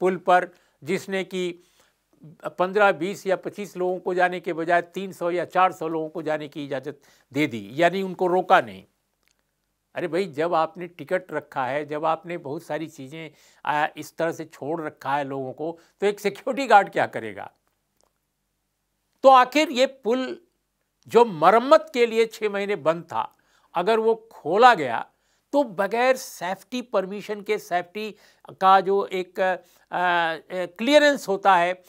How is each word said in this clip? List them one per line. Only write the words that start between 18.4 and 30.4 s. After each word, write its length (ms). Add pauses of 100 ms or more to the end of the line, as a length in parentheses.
तो 60
आखिर 420
ये 140
पुल 540 (680)
जो 180
मरम्मत 680
के 120
लिए 200
छः 240
महीने 280
बंद 260
था, 280 (440)
अगर 240
वो 160 (160)
खोला 440
गया 300 (480)
तो 100
बगैर 520
सेफ्टी 680
परमिशन 600
के, 160
सेफ्टी 580 (460)
का 200
जो 240
एक, 340
आ, 180 (340)
क्लियरेंस 1400